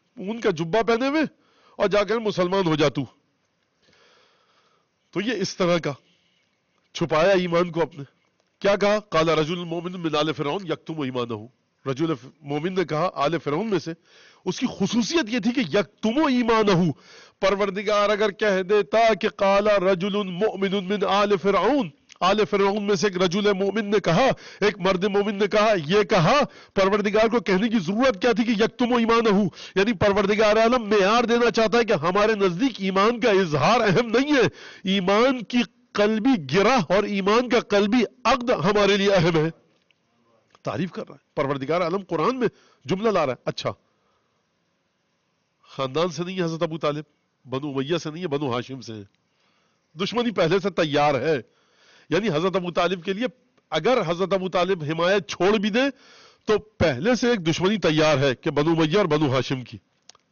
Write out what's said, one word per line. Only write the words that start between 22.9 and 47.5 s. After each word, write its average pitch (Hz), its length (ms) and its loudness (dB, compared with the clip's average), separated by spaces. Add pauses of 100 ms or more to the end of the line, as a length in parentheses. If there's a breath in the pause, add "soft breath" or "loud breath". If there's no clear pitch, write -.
سے 190 120 0
ایک 185 100 -2
رجل 190 360 0
مومن 196 320 -2
نے 202 160 0
کہا، 190 280 2 (320 loud breath)
ایک 208 180 0
مرد 185 260 0
مومن 202 300 0
نے 202 120 0
کہا، 208 280 2 (120)
یہ 202 160 2
کہا، 208 380 2 (340 loud breath)
پروردگار 202 540 2
کو 226 120 0
کہنے 190 280 0
کی 226 100 0
ضرورت 202 440 0
کیا 247 100 2
تھی 226 120 0
کہ 220 60 0
"یکتم 233 440 0
ایمانہ"؟ 226 340 2 (460 loud breath)
یعنی 202 180 2
پروردگار 208 640 2
عالم 233 280 2
معیار 208 400 2
دینا 233 260 2
چاہتا 220 280 0
ہے 240 60 2
کہ 214 80 0
ہمارے 196 420 2
نزدیک 196 460 0
ایمان 196 400 2
کا 233 100 2
اظہار 190 500 2
اہم 214 260 2
نہیں 269 300 0
ہے، 226 100 4 (380 loud breath)
ایمان 202 600 0
کی 247 140 -2 (340)
قلبی 208 640 0
گرہ 214 220 4 (100)
اور 202 140 2
ایمان 208 460 0
کا 220 120 2
قلبی 202 440 2 (200)
عقد 240 260 0
ہمارے 202 460 2
لیے 196 160 2
اہم 175 240 4
ہے۔ 156 140 2 (1120)
تعریف 147 280 -4
کر - 180 -12
رہا 151 60 -20
ہے - 200 -20
پروردگار 139 460 -2
عالم، 175 280 -2
قرآن 180 320 -2
میں 220 80 0 (360 soft breath)
جملہ 190 240 -2
لا 180 180 2
رہا 127 60 -2
ہے۔ - 120 -10
اچھا، 139 280 -6 (1900)
خاندان 139 460 -4
سے 165 160 -8
نہیں 185 140 -8
ہے 180 40 -2
حضرت 165 200 -4
ابو 160 160 -4
طالب، 147 260 -4 (440)
بنو 135 220 -6